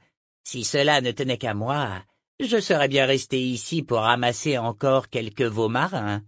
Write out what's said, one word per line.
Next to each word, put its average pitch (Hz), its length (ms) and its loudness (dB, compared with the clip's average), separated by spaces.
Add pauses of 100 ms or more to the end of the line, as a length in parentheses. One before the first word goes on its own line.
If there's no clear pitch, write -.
(440)
si 123 200 -8
cela 143 380 2
ne 123 100 -2
tenait 127 260 -2
qu'à 113 160 -4
moi, 110 500 -4 (360)
je 226 200 0
serais 151 280 2
bien 135 180 2
resté 131 360 0
ici 127 420 -4
pour 117 160 0
ramasser 120 580 2
encore 123 520 0
quelques 113 320 -4
veaux 110 280 0
marins. 117 580 -2